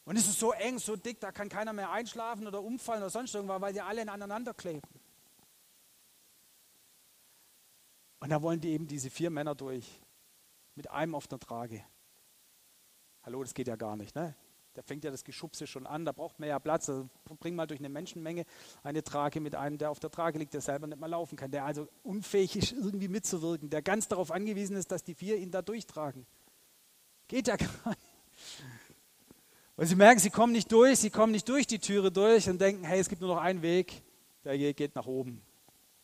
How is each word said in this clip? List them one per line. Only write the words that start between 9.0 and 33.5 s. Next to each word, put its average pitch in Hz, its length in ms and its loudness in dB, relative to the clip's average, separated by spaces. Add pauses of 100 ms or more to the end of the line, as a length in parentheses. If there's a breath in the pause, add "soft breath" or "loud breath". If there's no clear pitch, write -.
vier 170 220 -4
Männer 147 240 -4
durch, 131 460 -10 (720)
mit - 160 -16
einem 156 240 -4
auf 143 120 -8
der 131 120 -10
Trage. 117 460 -10 (1400)
Hallo, 127 200 -10
das 123 120 -10
geht 123 140 -4
ja 113 80 -4
gar 107 200 -6
nicht, 101 180 -12
ne? 160 200 -6 (400)
Da - 80 -16
fängt 147 220 -10
ja 151 60 -6
das 135 140 -10
Geschubse 151 420 -12
schon 135 200 -14
an, 151 180 -8
da 151 80 -2
braucht 160 260 -12
man 151 100 -6
ja 143 100 0
Platz. 156 300 -2
Also 135 200 -6 (300)
bring 170 160 -6
mal 165 120 -4
durch 151 140 -10
eine 143 80 -10
Menschenmenge 165 580 -8 (360 loud breath)
eine 147 200 -4
Trage 147 380 -2
mit 147 140 -6
einem, 147 240 -4
der 151 120 -4
auf 143 80 -8
der 156 120 -8
Trage 165 280 -2
liegt, 151 160 -8
der 143 60 -6
selber 143 260 -4
nicht 151 140 -12
mehr 156 80 -8
laufen 170 280 -6
kann, 135 140 -10
der 139 140 -4
also 147 240 -6 (140)
unfähig 196 540 -2
ist, 190 160 -2
irgendwie 202 360 -4
mitzuwirken, 170 600 -4
der 151 140 -2
ganz 214 260 0
darauf 180 220 -2
angewiesen 202 460 -2
ist, 185 140 -6
dass 180 120 -4
die - 120 -12
vier 208 220 -2
ihn 185 140 -6
da 180 120 -2
durchtragen. 156 640 -8 (1040 soft breath)
Geht 233 200 0
ja 208 80 2
gar - 340 -4
nicht. - 200 -8 (1700 loud breath)
Und 160 60 4
sie 175 100 4
merken, 208 240 12
sie 180 80 4
kommen 233 240 6
nicht 226 180 2
durch, 233 280 10
sie 208 100 2
kommen 220 240 6
nicht 208 160 0
durch 262 180 4
die 220 120 -2
Türe 196 340 2
durch 202 380 6
und 180 100 -2
denken, 196 240 4
hey, 180 160 4
es 185 80 0
gibt 180 140 -6
nur 185 120 0
noch 170 60 0
einen 175 220 0